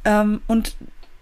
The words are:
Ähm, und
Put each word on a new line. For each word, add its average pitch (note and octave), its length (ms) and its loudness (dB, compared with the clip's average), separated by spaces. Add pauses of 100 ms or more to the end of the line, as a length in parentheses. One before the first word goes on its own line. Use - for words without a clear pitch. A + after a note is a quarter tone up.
Ähm, G#3+ 420 2
und A3+ 300 0 (460)